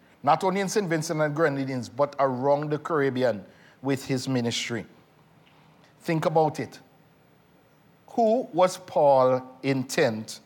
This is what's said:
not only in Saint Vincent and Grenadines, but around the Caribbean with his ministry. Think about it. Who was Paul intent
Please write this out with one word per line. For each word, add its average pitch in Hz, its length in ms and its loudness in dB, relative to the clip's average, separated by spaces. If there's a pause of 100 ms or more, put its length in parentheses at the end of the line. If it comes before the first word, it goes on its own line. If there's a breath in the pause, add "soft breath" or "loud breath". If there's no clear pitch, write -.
(240 soft breath)
not 156 200 2
only 190 180 0
in 190 80 -4
Saint 202 180 -2
Vincent 160 320 -2
and 151 160 -2
Grenadines, 135 540 -2
but 143 300 -2
around 139 500 0
the 151 80 -2
Caribbean 127 640 0 (380 soft breath)
with 135 240 -4
his 131 220 -2
ministry. 120 580 -4 (1120 soft breath)
Think 160 260 -2
about 160 340 2
it. - 200 -10 (1300)
Who 233 440 2
was 180 240 2
Paul 131 640 4 (200)
intent 131 840 -2